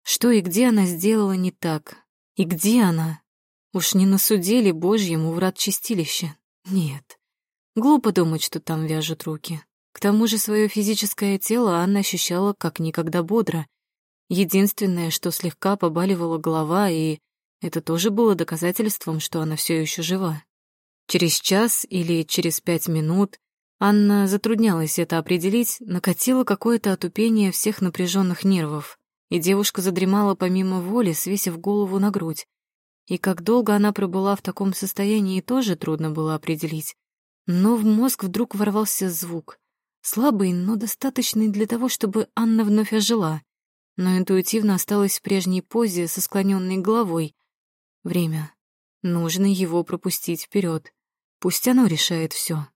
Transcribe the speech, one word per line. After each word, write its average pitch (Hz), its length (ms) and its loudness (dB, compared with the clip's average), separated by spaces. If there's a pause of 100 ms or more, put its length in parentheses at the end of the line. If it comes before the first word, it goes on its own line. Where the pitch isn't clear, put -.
Что - 300 2
и 220 100 6
где 185 280 2
она 208 160 4
сделала 190 480 2
не 185 180 0
так? - 460 -6 (380)
И 196 80 0
где 185 380 2
она? 160 400 0 (500)
Уж 180 220 -2
не 190 120 6
на 196 120 4
суде 202 440 2
ли 202 100 4
Божьем 175 540 0
у 165 60 -2
врат 185 260 -2
чистилища? 170 760 -4 (300)
Нет. 165 540 -4 (560)
Глупо 254 360 4
думать, 160 320 0
что - 160 -6
там 160 260 -4
вяжут 156 380 -4
руки. 156 380 -10 (320)
К - 60 -20
тому 214 260 2
же 220 140 0
своё 214 280 0
физическое 202 680 -2
тело 214 400 0
Анна 190 220 2
ощущала 190 580 -2
как - 220 -6
никогда 160 420 -2
бодро. 170 460 -2 (600)
Единственное, 185 840 0
что 175 200 -4
слегка 185 440 -2
побаливала 170 640 0
голова, 160 500 0
и 160 300 -2 (420)
это 170 200 -4
тоже 170 280 0
было 214 240 4
доказательством, 170 880 -2
что - 220 -6
она 156 140 -2
всё 160 240 -2
ещё 160 220 -4
жива. 165 420 -2 (640)
Через 170 320 2
час 220 480 0
или 170 360 -2
через 165 360 -2
пять 170 280 -2
минут, 165 500 0 (480)
Анна 202 420 4
затруднялась 202 680 0
это 170 200 0
определить, 180 640 0
накатило 220 640 0
какое-то 214 480 0
отупение 208 580 0
всех - 300 -4
напряжённых 180 640 0
нервов, 156 520 0 (320)
и 175 100 0
девушка 196 420 0
задремала 190 540 2
помимо 185 440 0
воли, 190 320 0
свесив 175 480 -4
голову 196 400 0
на 202 100 2
грудь. 170 380 -6 (600)
И 185 100 -4
как 175 260 -2
долго 214 320 2
она 208 160 4
пробыла 196 460 0
в - 40 -16
таком 196 320 -4
состоянии, 196 680 -2
тоже 240 340 0
трудно 156 360 -4
было 156 240 -2
определить. 156 600 -6 (500)
Но 185 300 4
в 220 80 -2
мозг 220 400 2
вдруг 202 320 -4
ворвался 208 540 -2
звук, 170 500 -8 (420)
слабый, 214 520 0
но 185 240 0
достаточный 226 720 -2
для 208 180 0
того, 233 220 -2
чтобы 214 460 -2
Анна 226 280 2
вновь 214 300 2
ожила, 202 480 0 (560)
но 185 200 2
интуитивно 190 580 2
осталась 202 440 0
в - 20 -10
прежней 185 400 0
позе 185 460 0
со 180 140 -6
склонённой 190 560 0
головой. 185 580 -2 (680)
Время. 165 500 -2 (460)
Нужно 175 440 0
его 180 380 0
пропустить 170 600 -6
вперёд. 165 500 -4 (460)
Пусть - 280 -2
оно 247 200 6
решает 160 440 -2
всё. 156 340 -4 (100)